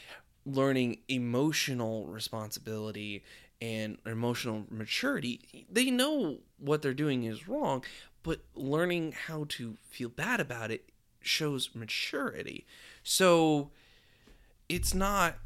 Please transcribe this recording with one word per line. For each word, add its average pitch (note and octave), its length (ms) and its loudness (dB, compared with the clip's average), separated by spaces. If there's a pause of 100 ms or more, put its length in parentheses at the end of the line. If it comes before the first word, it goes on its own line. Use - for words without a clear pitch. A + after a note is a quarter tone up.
(440)
learning C3+ 600 2
emotional B2 1000 0
responsibility G#2+ 1160 -6 (380)
and A2 460 -4
emotional A2+ 640 -2
maturity, A#2+ 1000 -4
they B3 200 2
know B3+ 480 0 (200)
what D3 240 0
they're C3+ 120 0
doing C#3 300 2
is A2+ 220 -6
wrong, F#3 380 0 (400)
but D#3+ 160 -2 (140)
learning D#3+ 580 0 (140)
how D#3 240 -6
to A2+ 320 -8
feel - 260 -8
bad G3+ 320 -2
about A#2+ 300 -4
it - 180 -6 (320)
shows C#3+ 540 0
maturity. - 920 -4 (360)
So D#3+ 680 6 (1000)
it's - 260 0
not F#3+ 520 4